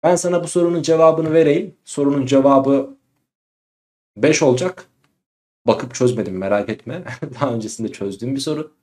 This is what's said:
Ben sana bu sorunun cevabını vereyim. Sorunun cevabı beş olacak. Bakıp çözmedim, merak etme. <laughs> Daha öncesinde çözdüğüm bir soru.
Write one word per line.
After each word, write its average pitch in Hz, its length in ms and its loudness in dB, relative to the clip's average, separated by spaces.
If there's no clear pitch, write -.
Ben 180 120 4
sana 175 280 -2
bu 160 40 -10
sorunun 170 340 0
cevabını 160 520 2
vereyim. 160 420 2
Sorunun 139 400 0
cevabı 135 720 2
beş 151 260 2
olacak. 139 420 0
Bakıp 117 280 -2
çözmedim, 107 420 -2
merak 101 320 -2
etme. 135 340 -10
<laughs> 139 120 -12
Daha 131 200 -4
öncesinde 110 380 -8
çözdüğüm 101 440 -8
bir 139 40 -6
soru. 151 320 -6